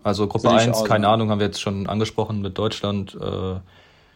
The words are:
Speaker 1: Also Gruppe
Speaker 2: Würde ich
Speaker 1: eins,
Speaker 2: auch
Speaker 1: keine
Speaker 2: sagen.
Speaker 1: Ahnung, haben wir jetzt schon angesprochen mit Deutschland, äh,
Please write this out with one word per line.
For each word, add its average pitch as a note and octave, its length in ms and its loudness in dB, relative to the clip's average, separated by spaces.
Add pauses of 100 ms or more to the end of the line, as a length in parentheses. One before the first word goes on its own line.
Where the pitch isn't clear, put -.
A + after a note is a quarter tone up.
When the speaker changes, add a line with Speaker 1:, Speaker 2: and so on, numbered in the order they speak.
Speaker 1:
Also G#2 260 0
Gruppe - 180 -2
Speaker 2:
Würde A#2 160 6
ich A#2 80 4
Speaker 1:
eins, A2 80 0
Speaker 2:
auch A2 100 0
Speaker 1:
keine G#2 180 2
Speaker 2:
sagen. G#2+ 80 6
Speaker 1:
Ahnung, A2+ 160 2
haben G#2 100 0
wir G#2 80 2
jetzt - 120 -6
schon G2 280 -4
angesprochen G#2+ 540 -2
mit F#2+ 160 -6
Deutschland, G2+ 600 -4
äh, F#2+ 360 -6 (600)